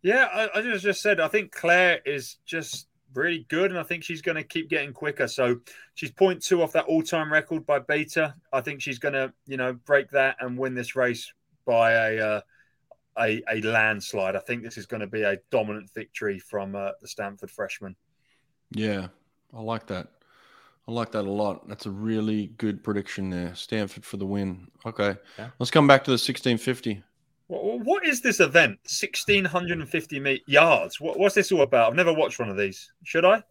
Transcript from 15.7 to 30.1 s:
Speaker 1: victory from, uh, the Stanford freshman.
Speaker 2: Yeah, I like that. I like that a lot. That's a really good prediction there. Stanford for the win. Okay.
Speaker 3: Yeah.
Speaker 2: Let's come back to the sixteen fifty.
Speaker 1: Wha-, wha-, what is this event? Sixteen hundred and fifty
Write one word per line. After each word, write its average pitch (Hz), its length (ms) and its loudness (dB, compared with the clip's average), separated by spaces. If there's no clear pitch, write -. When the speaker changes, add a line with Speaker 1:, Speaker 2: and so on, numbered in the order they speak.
Speaker 1:
victory 104 460 -8
from, 98 360 -8
uh, 98 240 -6
the 104 80 -20
Stanford 101 440 -12
freshman. 95 440 -10
Speaker 2:
Yeah, 104 360 -4
I 113 80 -14
like 113 260 -6
that. 92 220 -8
I 117 60 -10
like 117 180 -4
that 107 140 -2
a 98 60 -4
lot. 101 360 -2
That's - 180 -14
a 104 60 -8
really 107 560 -2
good 104 260 -4
prediction 101 460 -4
there. 87 240 -6
Stanford 107 500 -6
for - 140 -12
the 98 80 -6
win. 95 420 -6
Okay. 101 320 -2
Speaker 3:
Yeah. 113 220 -14
Speaker 2:
Let's 123 100 -4
come 151 160 6
back 139 200 10
to 139 60 0
the 123 60 4
sixteen 127 400 0
fifty. 113 460 -4
Speaker 1:
Wha-, - 140 -8
wha-, 233 220 -4
what 370 220 0
is 285 160 0
this 240 180 0
event? 139 460 6
Sixteen - 600 0
hundred 175 340 -2
and 143 80 -8
fifty 156 320 -6